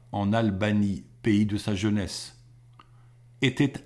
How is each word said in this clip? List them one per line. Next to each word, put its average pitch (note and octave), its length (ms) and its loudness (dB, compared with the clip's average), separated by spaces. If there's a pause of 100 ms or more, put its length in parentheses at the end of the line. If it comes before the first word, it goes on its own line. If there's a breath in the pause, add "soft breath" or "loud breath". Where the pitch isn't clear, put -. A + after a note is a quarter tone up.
(120)
en G2+ 220 0
Albanie, G#2 720 0 (160)
pays G#2+ 240 4
de G#2 120 -2
sa G#2 180 -4
jeunesse, G#2 680 -4 (960 soft breath)
était C#3 320 2 (120)